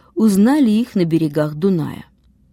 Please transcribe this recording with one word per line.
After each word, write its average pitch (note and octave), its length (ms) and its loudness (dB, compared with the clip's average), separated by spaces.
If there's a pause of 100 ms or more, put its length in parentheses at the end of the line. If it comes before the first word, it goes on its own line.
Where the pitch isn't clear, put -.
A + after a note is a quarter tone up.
(140)
узнали A3 560 2
их A3+ 240 0
на F#3 100 0
берегах D3+ 520 -2
Дуная. D#3+ 500 -4 (480)